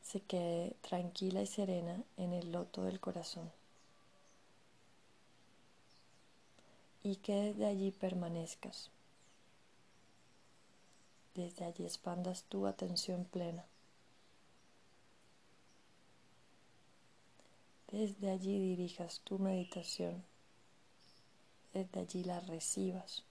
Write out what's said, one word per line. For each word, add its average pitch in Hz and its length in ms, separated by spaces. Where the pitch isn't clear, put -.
se - 200
quede 170 580
tranquila 185 600
y 202 60
serena 185 540
en 180 160
el 175 220
loto 180 300
del 185 180
corazón. 170 500
Y 196 140
que 208 160
desde 208 320
allí 196 260
permanezcas. 175 1000
Desde 175 300
allí 170 180
expandas 180 640
tu 196 220
atención 180 580
plena. 170 400
Desde 202 380
allí 190 300
dirijas 180 680
tu 196 140
meditación. 180 840
Desde 190 260
allí 180 240
la 180 160
recibas. 180 920